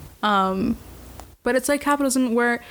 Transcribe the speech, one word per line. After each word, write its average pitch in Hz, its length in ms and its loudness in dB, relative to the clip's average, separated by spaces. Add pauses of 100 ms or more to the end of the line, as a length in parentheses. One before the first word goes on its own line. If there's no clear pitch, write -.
(240)
Um, 196 540 2 (680)
but 247 120 2
it's 254 140 0
like 285 120 0
capitalism, 262 520 2
where 240 380 2